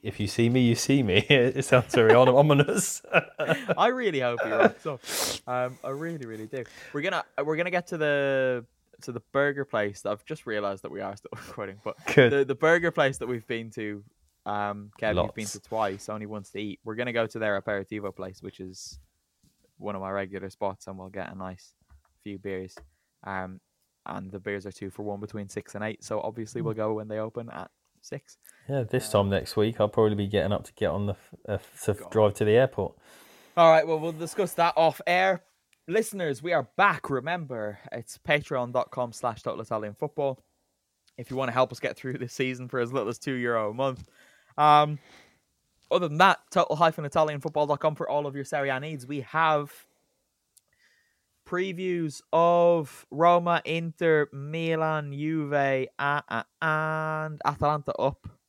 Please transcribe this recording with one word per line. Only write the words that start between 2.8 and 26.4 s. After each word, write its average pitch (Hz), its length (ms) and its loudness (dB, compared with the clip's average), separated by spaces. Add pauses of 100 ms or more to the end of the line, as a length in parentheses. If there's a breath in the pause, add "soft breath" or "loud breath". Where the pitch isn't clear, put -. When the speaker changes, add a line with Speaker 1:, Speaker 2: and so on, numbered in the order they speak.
Speaker 1:
<laughs> 175 720 0
Speaker 2:
I 202 100 4
really 240 320 0
hope 120 240 -2
he 113 80 -4
rocks - 340 2
up. 147 160 -6 (460 loud breath)
Um, 127 360 -2
I 123 60 -8
really, 151 360 -8
really 110 220 -10
do. 127 160 -8 (300 loud breath)
We're 147 80 -4
gonna, 175 220 -2 (200)
we're 156 140 0
gonna 175 140 -2
get 175 160 -2
to 175 100 -6
the, 135 680 0 (360)
to 131 100 -12
the 117 100 -8 (100)
burger 143 340 0
place. 104 400 -4
I've 104 200 -4
just - 200 -12
realised 104 380 -4
that - 80 -10
we 98 100 -10
are 98 160 -8
still - 140 -18
<laughs> - 160 -16
recording, 101 360 -12
but - 120 -8 (180)
Speaker 1:
Good. 127 180 8
Speaker 2:
the, 139 140 2
the 127 100 -2
burger 170 360 2
place 135 280 0
that 117 80 -8
we've 120 200 -6
been 113 240 -6
to, 104 320 -8 (420)
um, 104 460 -6 (100)
Kev, 107 140 0
you've - 200 0
been 113 100 -8
Speaker 1:
Lots. 107 80 -10
Speaker 2:
to 104 80 -12
twice, 104 480 -4
only 107 160 -8
once 104 260 -12
to 98 100 -10
eat. 104 220 -10
We're 110 120 -10
gonna 120 180 -6
go 117 140 0
to 117 120 -10
their 104 220 -2
aperitivo 101 540 -6
place, 95 260 -14
which - 180 -14
is 92 400 -16 (800)
one 101 180 -8
of 95 60 -8
my 95 100 -8
regular 98 380 -6
spots, 101 380 -8
and 95 100 -14
we'll 92 120 -16
get 95 220 -10
a 92 40 -14
nice 92 380 -14 (500)
few 101 160 -12
beers. 95 360 -8 (500)
Um, 92 340 -8 (460)
and 95 260 -10
the 98 80 -10
beers 101 260 -6
are 98 60 -10
two 98 180 -10
for 101 140 -14
one 101 160 -8
between 104 300 -10
six - 260 -12
and 104 80 -8
eight, 110 200 -8
so 110 180 -4
obviously 113 400 -8